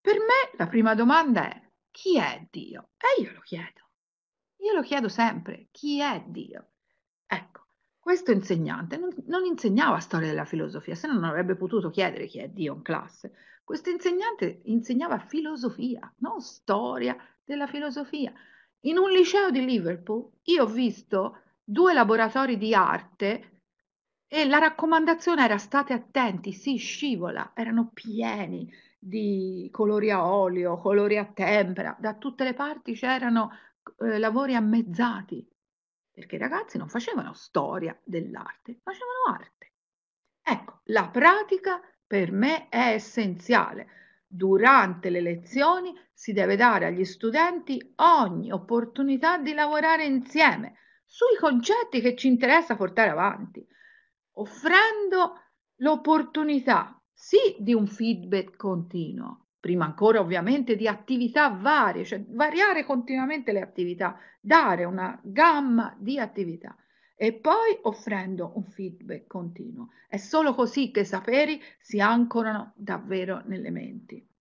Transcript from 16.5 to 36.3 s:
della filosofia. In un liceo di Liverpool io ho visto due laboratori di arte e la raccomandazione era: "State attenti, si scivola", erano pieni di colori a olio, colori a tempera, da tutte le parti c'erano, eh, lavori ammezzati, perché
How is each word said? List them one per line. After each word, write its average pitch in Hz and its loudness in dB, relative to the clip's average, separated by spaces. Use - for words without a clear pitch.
della 285 -6
filosofia. 285 -8
In 320 0
un 381 4
liceo 370 4
di 254 0
Liverpool 202 -4
io 330 4
ho - 2
visto 214 -4
due 339 4
laboratori 233 2
di 220 0
arte - -2
e 302 0
la 285 6
raccomandazione 320 2
era: 208 2
"State 277 -2
attenti, 226 -4
si 262 -6
scivola", - -6
erano 226 -2
pieni 208 -8
di 190 -6
colori 208 0
a 180 0
olio, 180 0
colori 202 2
a 202 -4
tempera, 190 -2
da 214 -6
tutte 269 -8
le 254 -2
parti 285 -8
c'erano, 240 0
eh, 220 0
lavori 240 0
ammezzati, 214 -2
perché - -16